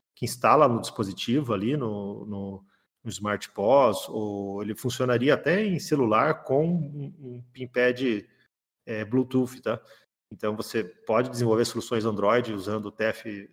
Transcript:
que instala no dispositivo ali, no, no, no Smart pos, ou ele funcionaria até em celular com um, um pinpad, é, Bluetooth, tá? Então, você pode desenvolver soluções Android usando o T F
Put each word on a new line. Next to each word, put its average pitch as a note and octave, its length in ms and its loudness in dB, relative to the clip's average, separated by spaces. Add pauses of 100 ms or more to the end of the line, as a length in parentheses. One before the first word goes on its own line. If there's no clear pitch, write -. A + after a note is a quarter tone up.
(140)
que B2+ 100 -6
instala C3 420 6
no A2+ 140 2
dispositivo A#2 720 -2
ali, A2 240 0
no, G#2 480 -6
no, G2 400 -8 (380)
no A#2 60 -8
Smart G#2 400 -4
pos, A#2 600 4
ou G2+ 520 -6
ele G#2 140 -6
funcionaria B2+ 580 2
até E3+ 300 2
em F#3 160 0
celular C3+ 640 2
com D3 240 2
um, D3 520 -4
um B2 320 -14
pinpad, B2 760 0 (580)
é, G#2+ 200 -6
Bluetooth, B2+ 560 0
tá? A2+ 200 -2 (500)
Então, G#2+ 240 -4
você A2 280 -4
pode A#2 460 0
desenvolver A#2 360 2
soluções A2+ 400 -4
Android A2 480 2
usando G#2 340 -6
o G2 40 -8
T - 140 -6
F G#2 480 -6